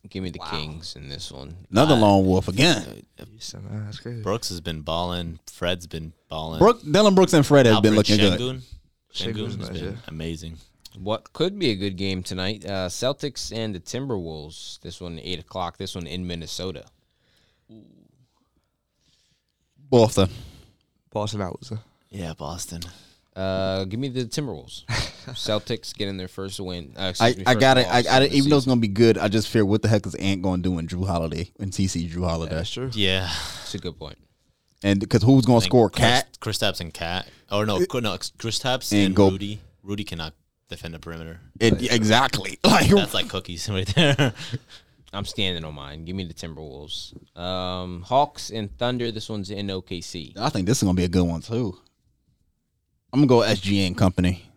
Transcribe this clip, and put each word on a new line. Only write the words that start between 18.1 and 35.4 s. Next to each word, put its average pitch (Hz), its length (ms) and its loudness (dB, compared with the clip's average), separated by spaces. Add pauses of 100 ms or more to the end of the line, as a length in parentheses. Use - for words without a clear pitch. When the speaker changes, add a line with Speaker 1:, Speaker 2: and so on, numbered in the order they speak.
Speaker 3:
Boston. 110 380 6 (840)
Speaker 2:
Boston 107 300 -4
out, 92 180 -8
loser. 110 200 -12 (300)
Speaker 4:
Yeah, 90 240 -10
Boston. 82 480 -10 (520)
Speaker 1:
Uh, 95 500 -4
give 104 160 -8
me 139 80 -6
the 127 160 -4
Timberwolves. 113 600 -10
Speaker 3:
<laughs> - 400 -6
Speaker 1:
Celtics 107 680 -6
getting 98 220 -6
their 92 120 -10
first 95 320 -10
win. 87 360 -10
Uh, - 60 -12
Speaker 3:
I, 95 80 -2
Speaker 1:
excuse 113 280 2
me, 98 80 -10
Speaker 3:
I 127 60 4
Speaker 1:
first 110 80 4
Speaker 3:
got 131 180 6
it. 123 80 2
Speaker 1:
loss 90 80 -2
Speaker 3:
I 123 80 6
got 131 200 4
Speaker 1:
of 139 60 4
Speaker 3:
it. - 20 0
Speaker 1:
the 139 80 0
Speaker 3:
Even 139 120 4
though 147 60 6
it's 135 80 2
Speaker 1:
season. 131 60 0
Speaker 3:
gonna 123 100 4
be 113 80 2
good, 107 300 6
I 92 100 0
just 107 200 0
fear 110 180 4
what 104 160 2
the 107 60 2
heck 107 180 4
is 92 80 -8
Ant 95 280 -2
gonna 92 200 0
do 92 100 0
when 82 140 -4
Drew 90 180 -4
Holiday, 82 520 -4
when 95 160 -8
C 98 160 0
C 85 200 -4
Drew 87 160 -6
Holiday. 82 300 -4
Speaker 2:
That's 85 160 -4
true. 127 240 -8
Speaker 4:
Yeah. 95 320 2
Speaker 1:
That's - 480 -10
a 98 40 -8
good 85 200 -10
point. 76 200 -16 (640)
Speaker 3:
And 101 280 2
'cause 104 120 4
who's 131 220 6